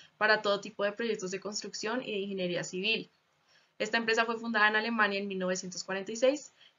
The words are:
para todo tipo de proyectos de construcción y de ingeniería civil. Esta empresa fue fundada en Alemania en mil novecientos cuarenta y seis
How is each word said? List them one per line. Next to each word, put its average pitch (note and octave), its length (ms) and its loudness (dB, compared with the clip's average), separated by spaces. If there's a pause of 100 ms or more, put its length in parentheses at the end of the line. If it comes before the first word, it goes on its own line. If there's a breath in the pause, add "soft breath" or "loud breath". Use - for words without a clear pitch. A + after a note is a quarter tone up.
(180 loud breath)
para G#3+ 240 4
todo G3+ 200 2
tipo G#3 240 -4
de G3+ 80 0
proyectos G3+ 380 -2
de F#3+ 100 -6
construcción G#3+ 600 -6
y A3 120 -8
de G3+ 60 -4
ingeniería F3+ 440 -2
civil. G3 480 -2 (680 soft breath)
Esta G#3+ 200 0
empresa A3+ 280 2
fue A3+ 140 -4
fundada A3 300 4
en G#3+ 80 4
Alemania G#3+ 420 2
en G3+ 80 -4
mil F#3+ 100 -4
novecientos F#3 460 -2
cuarenta F#3+ 300 -6
y - 20 -8
seis C4 380 2 (260 loud breath)